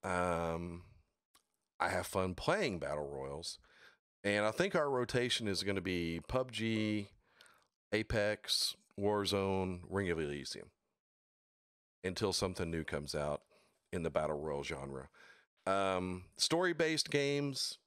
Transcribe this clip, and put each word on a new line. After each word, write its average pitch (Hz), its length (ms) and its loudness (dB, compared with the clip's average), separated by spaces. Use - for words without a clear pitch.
Um, 87 800 0
I 85 100 2
have 90 180 0
fun 92 260 0
playing 151 460 0
battle 73 280 -2
royals, 69 520 -6
and 104 220 2
I 107 60 2
think 175 220 0
our 151 160 4
rotation 120 600 2
is 95 140 0
gonna 95 180 0
be 85 460 0
pub 131 240 -2
G, 107 580 0
Apex, 107 840 0
Warzone, 98 920 2
Ring 95 200 0
of 82 100 2
Elysium, 71 500 -4
until 95 300 0
something 92 360 0
new 82 140 -2
comes 73 320 -4
out 73 260 -2
in 90 120 -4
the 80 60 0
battle 76 300 0
royal 73 240 -4
genre. 69 460 -8
Um, 92 600 0
story-based 160 720 2
games 143 760 0